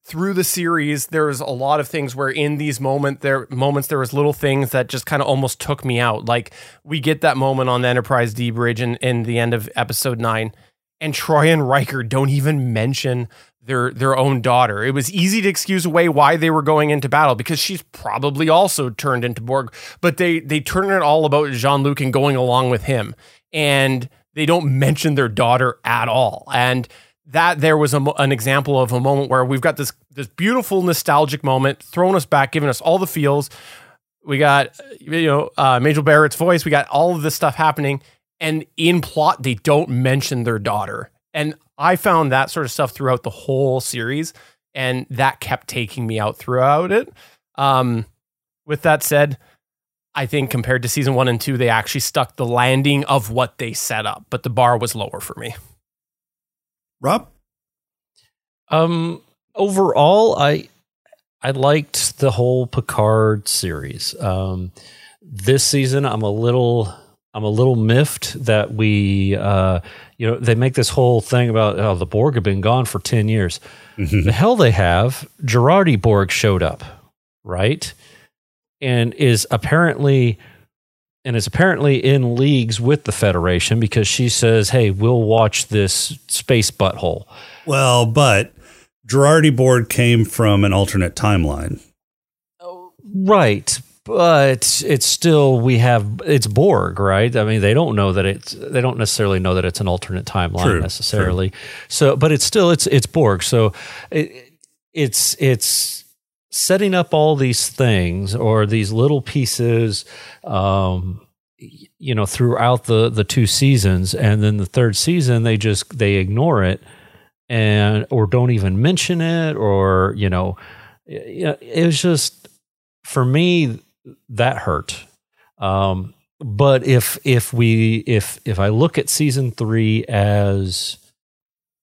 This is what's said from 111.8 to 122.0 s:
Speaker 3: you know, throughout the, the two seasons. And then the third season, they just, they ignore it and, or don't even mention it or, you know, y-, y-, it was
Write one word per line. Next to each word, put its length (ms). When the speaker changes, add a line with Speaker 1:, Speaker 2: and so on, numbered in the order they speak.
Speaker 3:
you 160
know, 100
throughout 600
the, 220
the 160
two 220
seasons. 680
And 260
then 160
the 80
third 300
season, 480
they 140
just, 420
they 160
ignore 480
it 180
and, 600
or 160
don't 240
even 320
mention 400
it 340
or, 640
you 120
know, 280
y-, 380
y-, 160
it 240
was 160